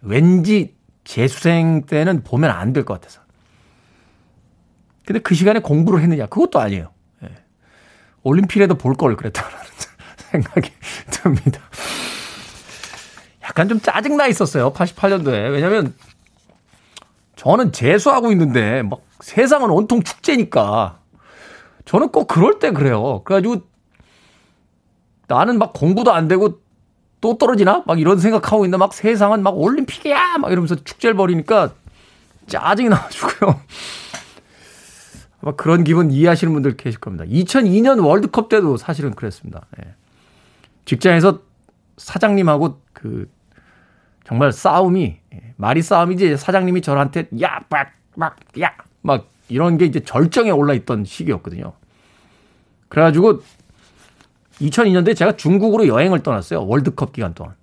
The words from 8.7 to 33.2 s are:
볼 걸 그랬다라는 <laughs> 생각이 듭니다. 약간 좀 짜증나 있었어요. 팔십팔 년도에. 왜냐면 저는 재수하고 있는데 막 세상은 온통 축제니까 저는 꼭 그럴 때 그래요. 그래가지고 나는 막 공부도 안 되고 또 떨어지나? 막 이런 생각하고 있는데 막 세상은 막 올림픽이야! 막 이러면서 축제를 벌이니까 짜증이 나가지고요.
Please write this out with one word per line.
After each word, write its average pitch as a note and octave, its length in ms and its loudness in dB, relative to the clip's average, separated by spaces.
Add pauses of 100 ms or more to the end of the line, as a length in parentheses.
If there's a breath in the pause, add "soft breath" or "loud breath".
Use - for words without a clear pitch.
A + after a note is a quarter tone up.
볼 C3+ 180 -2
걸 C3 220 0
그랬다라는 - 400 -10 (340)
<laughs> - 400 -20
생각이 - 400 -2 (400 loud breath)
듭니다. - 500 -2 (1800 loud breath)
약간 E3 260 -2
좀 A3 120 0
짜증나 C#4 480 0
있었어요. C#3+ 440 0
팔십팔 F3+ 380 -2
년도에. C3+ 380 -2
왜냐면 D3 460 -2 (1400 soft breath)
저는 F#3+ 380 0
재수하고 A#3 600 2
있는데 B2+ 500 0
막 G#2 180 -8 (200)
세상은 B3+ 500 2
온통 G#3 340 2
축제니까 A2+ 960 -2 (840 loud breath)
저는 B3 260 0
꼭 - 160 0
그럴 A#3 320 2
때 D4+ 100 0
그래요. B2+ 540 -2
그래가지고 G3 380 0 (1600 soft breath)
나는 G3+ 320 0
막 - 140 -2
공부도 F#3+ 400 2
안 E3 160 0
되고 F#3 320 0 (600)
또 A3+ 160 0
떨어지나? A3+ 500 2
막 E3 120 0
이런 E3+ 220 2
생각하고 G#3+ 440 2
있는데 F#3 140 0
막 F#3 160 0
세상은 G#3 480 0
막 F#3+ 160 -2
올림픽이야! C#4+ 800 -2
막 C#4 140 -2
이러면서 F3 240 -2
축제를 - 400 -2
벌이니까 F3+ 540 2 (760 soft breath)
짜증이 G#3 420 -2
나가지고요. - 720 0 (1800 loud breath)